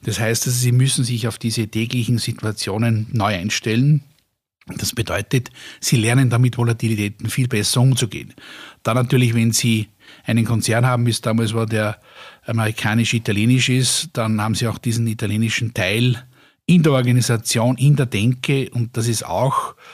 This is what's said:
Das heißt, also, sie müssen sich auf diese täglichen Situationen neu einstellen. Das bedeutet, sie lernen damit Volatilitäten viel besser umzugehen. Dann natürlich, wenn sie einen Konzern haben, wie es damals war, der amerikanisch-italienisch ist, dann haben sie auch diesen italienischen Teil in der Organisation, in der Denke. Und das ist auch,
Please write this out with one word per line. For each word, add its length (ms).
Das 140
heißt, 280
also, 120
sie 140
müssen 320
sich 240
auf 100
diese 300
täglichen 480
Situationen 960
neu 220
einstellen. 720
Das 180
bedeutet, 560
sie 160
lernen 340
damit 260
Volatilitäten 720
viel 200
besser 320
umzugehen. 520
Dann 120
natürlich, 380
wenn 160
sie 380
einen 200
Konzern 420
haben, 180
wie 60
es 100
damals 320
war, 140
der 340
amerikanisch-italienisch 1200
ist, 420
dann 280
haben 140
sie 140
auch 100
diesen 300
italienischen 680
Teil 480
in 200
der 80
Organisation, 840
in 200
der 100
Denke. 640
Und 260
das 120
ist 180
auch, 480